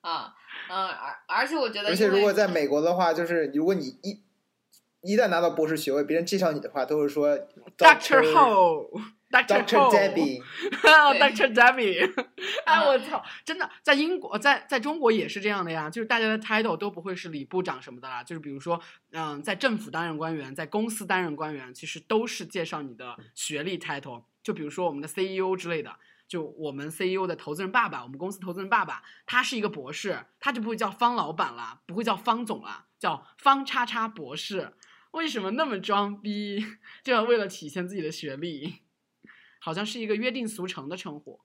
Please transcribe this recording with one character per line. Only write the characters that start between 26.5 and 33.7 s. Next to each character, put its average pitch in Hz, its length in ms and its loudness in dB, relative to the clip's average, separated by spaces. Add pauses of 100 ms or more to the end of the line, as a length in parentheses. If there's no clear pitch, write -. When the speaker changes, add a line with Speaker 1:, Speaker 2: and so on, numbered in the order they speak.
Speaker 3:
们 143 180 -8
C 185 180 -4
E 185 100 0
O 190 80 -2
的 175 80 -4
投 151 200 -8
资 175 80 -8
人 190 100 -6
爸 233 160 2
爸， 139 140 -10
我 123 60 -16
们 135 80 -16
公 180 140 -8
司 190 80 -14
投 180 140 -12
资 180 80 -10
人 190 100 -10
爸 214 140 2
爸， 135 180 -10 (240)
他 247 160 0
是 254 140 -4
一 220 40 -4
个 208 80 -2
博 139 240 -10
士， 151 320 -6 (140)
他 277 140 -2
就 233 100 -6
不 208 60 -6
会 226 80 -4
叫 220 140 -4
方 240 260 0
老 160 160 -2
板 160 200 -2
了， 120 340 -14
不 170 80 -14
会 220 100 -4
叫 208 120 0
方 240 300 -2
总 214 160 -8
了， - 240 -16 (120)
叫 165 280 -4 (100)
方 269 300 4
叉 254 180 -2